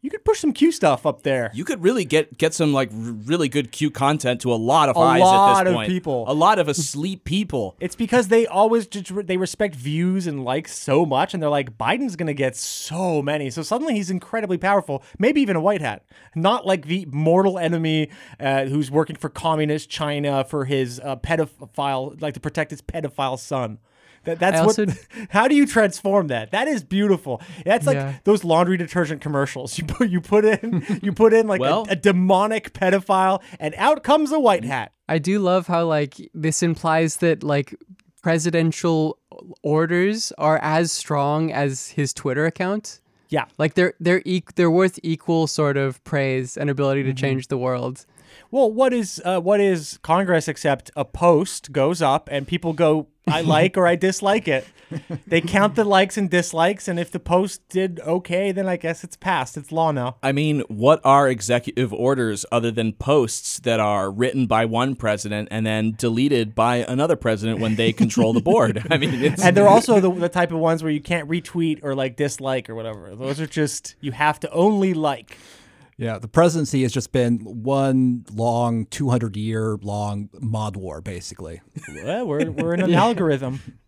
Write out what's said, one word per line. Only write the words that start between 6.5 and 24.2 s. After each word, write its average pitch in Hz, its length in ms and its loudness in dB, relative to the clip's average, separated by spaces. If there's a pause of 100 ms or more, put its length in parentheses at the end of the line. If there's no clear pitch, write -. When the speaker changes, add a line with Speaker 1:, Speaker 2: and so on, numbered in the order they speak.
Speaker 2:
of 151 80 2
asleep 151 560 -6
people. 147 560 -4
Speaker 1:
It's 180 160 -8
because 233 320 0
they 226 180 4
always 220 420 2
just 196 240 -12
re-, 196 120 -6
they 180 140 -2
respect 185 380 -4
views 170 520 -2
and 139 180 -6
likes 139 320 -4
so 147 280 2
much, 143 280 -2
and 180 80 -6
they're 151 80 0
like, 131 280 -4
"Biden's 202 380 -2
gonna 156 200 -4
get 131 200 -4
so 165 680 -4
many." 143 280 -4
So 151 140 -8
suddenly 254 320 -2
he's 190 160 -4
incredibly 190 460 -4
powerful, 185 460 -2 (140)
maybe 285 240 2
even 202 140 0
a 160 60 0
white 190 200 0
hat. 110 220 -6 (320)
Not 190 320 0
like 185 180 0
the 175 260 -4
mortal 175 460 2
enemy, 160 520 -2 (300)
uh, 135 260 0
who's 135 260 -2
working 151 240 0
for - 140 -8
communist 156 600 -2
China 143 540 -2
for 139 220 -4
his, 131 380 -2
uh, 135 120 -6
pedophile, 143 1040 -4
like, 151 140 -6
to - 40 -14
protect 151 320 -6
his 143 100 -14
pedophile 135 580 -6
son. 117 400 -6 (460)